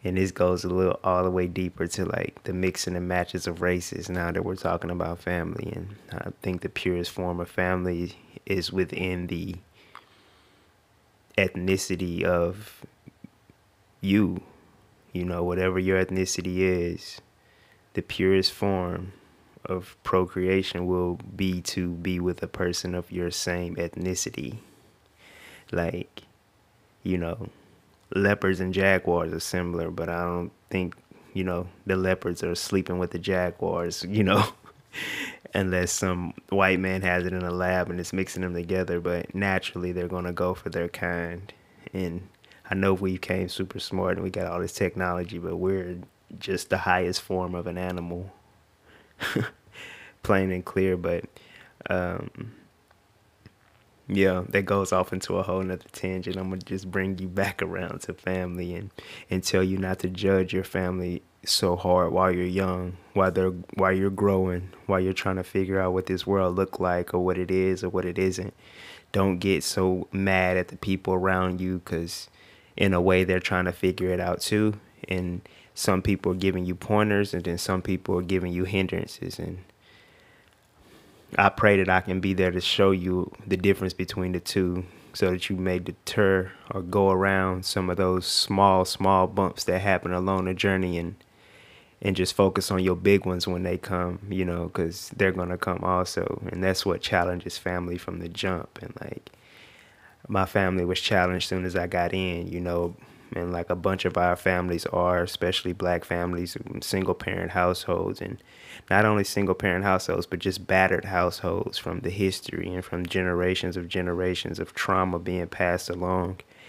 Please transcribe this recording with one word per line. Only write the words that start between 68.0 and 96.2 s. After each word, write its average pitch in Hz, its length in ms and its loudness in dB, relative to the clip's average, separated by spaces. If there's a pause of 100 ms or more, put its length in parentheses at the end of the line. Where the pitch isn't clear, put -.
it 87 120 -4
isn't. 95 360 0 (580)
Don't 95 280 2
get 92 240 2
so 92 480 0
mad 92 460 2
at 90 120 -2
the - 80 -16
people 95 360 0
around 92 480 2
you 92 240 -2
'cause 85 440 -6 (480)
in 98 160 4
a 90 80 4
way 92 220 6
they're 92 160 2
trying 92 260 0
to 90 60 0
figure 92 380 0
it 90 100 0
out 90 220 -2
too. 107 320 2 (360)
And 90 320 -4 (360)
some 95 240 2
people 98 300 2
are 90 40 0
giving 92 300 0
you 90 80 -2
pointers, 104 640 2
and 85 80 -4
then 87 160 -4
some 92 240 -2
people 92 340 -2
are 92 60 0
giving 90 280 -2
you 87 120 -2
hindrances. 92 720 -2
And 87 220 -8 (1800)
I 98 120 6
pray 104 280 6
that 92 100 4
I 92 140 6
can 92 180 -2
be 95 140 0
there 92 160 4
to 90 100 -2
show 98 300 4
you 90 420 0 (140)
the 98 120 0
difference 92 360 2
between 92 380 -4
the 90 80 -2
two 90 460 0 (280)
so 95 160 2
that 90 220 -2
you 98 40 0
may 90 220 0
deter 95 720 0 (200)
or 98 100 -4
go 98 300 4
around 95 520 2
some 92 280 -2
of 90 60 -2
those 92 280 2
small, 98 600 6
small 95 420 4
bumps 95 380 0
that 92 160 2
happen 92 320 2
along 92 320 0
the 92 100 -2
journey 92 420 2
and, 85 180 -4 (840)
and 98 140 2
just 92 180 0
focus 98 380 4
on 92 120 2
your 92 120 4
big 95 320 4
ones 90 200 -2
when 90 140 -2
they 90 160 -2
come, 90 400 -2 (120)
you 92 160 0
know, 87 240 -2
'cause 85 460 -4
they're 95 160 4
gonna 90 280 -4
come 90 240 -2
also. 90 580 0 (100)